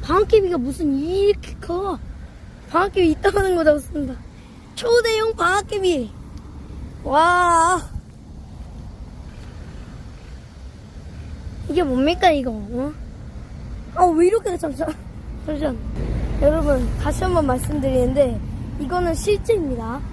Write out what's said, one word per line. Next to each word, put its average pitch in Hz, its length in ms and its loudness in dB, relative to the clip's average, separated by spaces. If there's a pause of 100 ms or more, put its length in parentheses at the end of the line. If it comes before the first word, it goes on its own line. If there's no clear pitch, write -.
방학개비가 381 540 4
무슨 277 400 0
이렇게 392 560 2
커? 359 440 -4 (720)
방학개비 359 440 4
이따가는 392 440 2
거 330 80 2
잡았습니다. 294 500 2 (600)
초대형 453 600 2
방학개비. 370 760 0 (960)
와. 339 800 4 (4000)
이게 320 120 4
뭡니까, 294 480 4
이거? 269 220 0
어? 240 400 -6 (1000)
아, 349 100 6
왜 339 220 6
이렇게, 403 320 2
잠시만. 311 360 -4 (520)
잠시만. 294 320 -2 (640)
여러분, 285 560 4
다시 302 260 0
한번 349 220 4
말씀드리는데, 262 920 2 (420)
이거는 339 340 0
실제입니다. 285 840 0 (120)